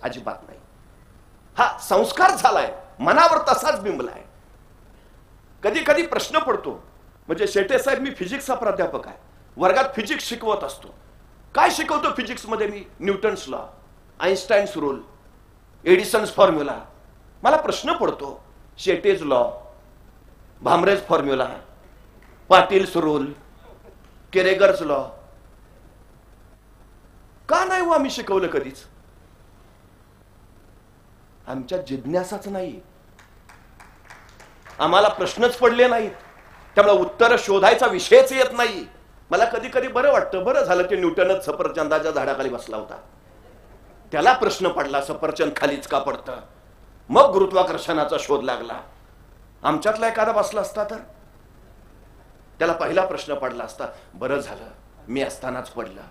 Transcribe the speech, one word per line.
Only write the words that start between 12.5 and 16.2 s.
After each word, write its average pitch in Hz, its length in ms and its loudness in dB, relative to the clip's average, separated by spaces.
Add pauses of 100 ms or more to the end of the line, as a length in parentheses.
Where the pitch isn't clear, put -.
मी? 208 160 -10 (160)
न्यूटन्स 196 480 -2
लॉ, 127 120 -8 (600)
आइन्स्टाईन्स 196 580 0
rule, 139 240 -4 (840)
Edison's 202 500 2